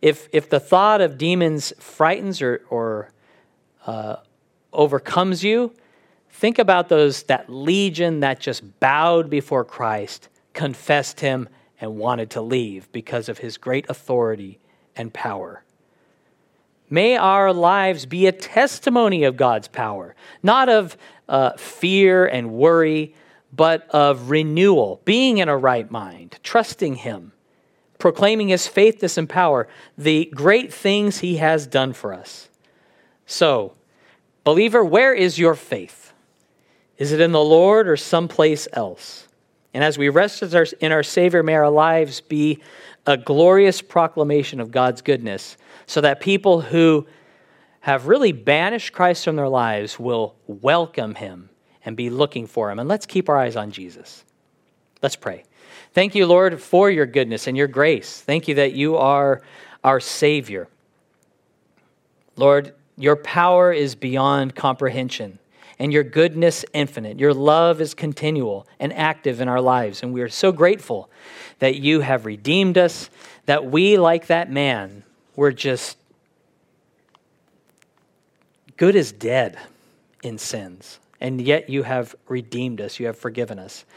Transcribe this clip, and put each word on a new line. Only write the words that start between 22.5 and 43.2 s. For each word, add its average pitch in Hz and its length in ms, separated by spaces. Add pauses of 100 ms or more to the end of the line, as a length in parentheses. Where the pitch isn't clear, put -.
worry, 156 640 (380)
but 160 380
of 143 400
renewal, 156 720
being 240 340
in 175 100
a 143 80
right 123 340
mind, 90 520
trusting 190 540
him, 104 360 (680)
proclaiming 202 500
his 180 200
faithfulness 202 500
and 160 100
power, 151 380 (300)
the 156 300
great 185 460
things 202 460
he 180 200
has 156 280
done 131 260
for 107 220
us. - 340 (800)
So, 123 480 (680)
believer, 208 400
where 220 280
is 180 260
your 165 180
faith? - 560 (840)
Is 143 140
it 156 80
in 170 120
the 156 100
Lord 185 460
or 156 80
someplace 156 760
else? - 540 (480)
And 127 80
as 151 160
we 143 100
rest 180 340
as 175 120
our, 170 120 (140)
in 156 120
our 156 100
Savior, 175 400
may 156 120
our 151 140
lives 156 520
be 151 420 (440)
a 143 100
glorious 180 680